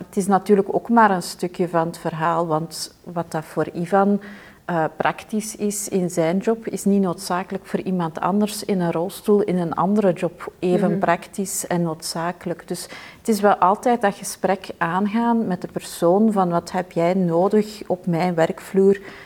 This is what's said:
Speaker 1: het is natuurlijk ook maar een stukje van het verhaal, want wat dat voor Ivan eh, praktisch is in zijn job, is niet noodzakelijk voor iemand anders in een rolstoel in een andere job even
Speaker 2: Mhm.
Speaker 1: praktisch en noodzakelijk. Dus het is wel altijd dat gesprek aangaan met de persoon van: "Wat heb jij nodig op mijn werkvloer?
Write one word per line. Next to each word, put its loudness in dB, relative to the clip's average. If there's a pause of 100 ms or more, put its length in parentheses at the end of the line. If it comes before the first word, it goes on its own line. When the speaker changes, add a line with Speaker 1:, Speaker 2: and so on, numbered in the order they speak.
Speaker 1:
het -20
is 0
natuurlijk 4
ook -2
maar 6
een 0
stukje -4
van 2
het -8
verhaal, -2
want -4 (100)
wat -8
dat -4
voor -4
Ivan 2 (480)
eh, 0 (120)
praktisch -4
is -4
in -2
zijn 0
job, -2
is -6
niet 4
noodzakelijk -4
voor -4
iemand -4
anders 0
in 0
een 0
rolstoel 0
in 0
een -2
andere 2
job -6
even 2
Speaker 2:
Mhm. 0
Speaker 1:
praktisch -2
en 0
noodzakelijk. -6
Dus -6 (360)
het -4
is 2
wel 6
altijd 2
dat 2
gesprek -4 (100)
aangaan 0
met -2
de -8
persoon 2
van: 2
"Wat -2
heb -4
jij 2
nodig 2
op -4
mijn 0
werkvloer? 2 (260)